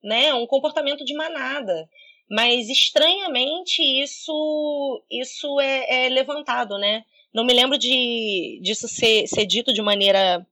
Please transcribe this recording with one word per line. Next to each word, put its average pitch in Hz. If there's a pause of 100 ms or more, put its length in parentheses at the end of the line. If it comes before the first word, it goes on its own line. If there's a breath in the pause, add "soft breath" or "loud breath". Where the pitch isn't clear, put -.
né? 226
É 294
um 233
comportamento 285
de 262
manada. 269 (400 soft breath)
Mas, 233
estranhamente, 330
isso, 294
isso 277
é, 254
é -
levantado, 262
né? 208 (280 soft breath)
Não 226
me 247
lembro 262
de, 233
disso 208
ser, 220
ser 214
dito 226
de 214
maneira 196